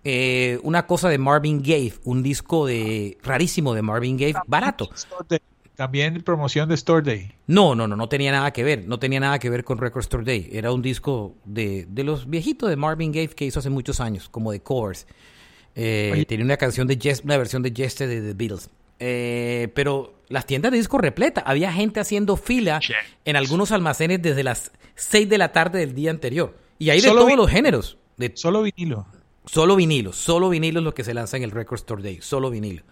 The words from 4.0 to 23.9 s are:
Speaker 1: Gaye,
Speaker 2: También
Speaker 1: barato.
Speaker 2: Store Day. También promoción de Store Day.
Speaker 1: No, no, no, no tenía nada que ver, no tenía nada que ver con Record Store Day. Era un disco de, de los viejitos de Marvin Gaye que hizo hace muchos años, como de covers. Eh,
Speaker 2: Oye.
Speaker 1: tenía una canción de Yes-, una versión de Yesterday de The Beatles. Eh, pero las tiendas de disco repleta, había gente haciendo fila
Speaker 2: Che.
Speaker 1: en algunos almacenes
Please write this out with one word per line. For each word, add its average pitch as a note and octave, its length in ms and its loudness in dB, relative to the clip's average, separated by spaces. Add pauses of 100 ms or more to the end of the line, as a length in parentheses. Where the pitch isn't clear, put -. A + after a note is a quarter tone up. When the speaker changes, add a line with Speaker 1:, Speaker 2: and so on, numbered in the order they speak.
Speaker 1:
Gaye, C#3+ 160 0
Speaker 2:
También F3+ 180 -6
Speaker 1:
barato. F3 440 0
Speaker 2:
Store F3+ 340 -14
Day. E3 120 0 (340)
También C#3+ 480 -2
promoción D3+ 480 0
de D#3+ 60 2
Store D#3+ 260 4
Day. G#2 300 -4 (140)
Speaker 1:
No, E3+ 280 6
no, A2+ 120 0
no, G#2 100 -2
no A2+ 120 -4
tenía C#3 240 0
nada C#3 200 0
que A#2 120 -4
ver, B2+ 220 0
no A#2 120 -6
tenía C3+ 220 -2
nada C#3 180 0
que B2 120 -4
ver A#2+ 140 -2
con B2 140 -4
Record B2 260 -4
Store A#2+ 200 -2
Day. A#2+ 280 -2
Era A2 200 -2
un B2+ 80 0
disco A#2+ 540 -4 (100)
de, G2 460 -4
de B2+ 140 -6
los C#3 260 -4
viejitos G3 400 -2
de D3 60 0
Marvin D#3 360 -2
Gaye D#3 160 -2
que - 160 -6
hizo C3+ 140 -4
hace C#3 120 -4
muchos C3+ 300 -4
años, G#2+ 300 -6
como A2 220 -6
de G2+ 80 -8
covers. A2 460 -6 (680)
Eh, A2 400 0
Speaker 2:
Oye. D3+ 100 2
Speaker 1:
tenía A2 200 -2
una C#3 120 2
canción B2+ 300 0
de C3+ 100 0
Yes-, C#3 280 -2
una C#3+ 120 2
versión B2+ 260 -2
de B2 100 -2
Yesterday B2 480 -4
de G#2 80 -6
The G#2 60 -6
Beatles. G2+ 360 -6 (320)
Eh, A#2+ 720 -4
pero C#3 380 -2 (160)
las B2+ 160 -4
tiendas D3+ 280 0
de B3 60 2
disco - 200 0
repleta, G3+ 420 2
había D#3 320 0
gente G#3+ 280 0
haciendo G3+ 360 0
fila G#3 440 0
Speaker 2:
Che. - 120 -4 (320)
Speaker 1:
en D3+ 120 0
algunos E3 360 2
almacenes E3+ 480 0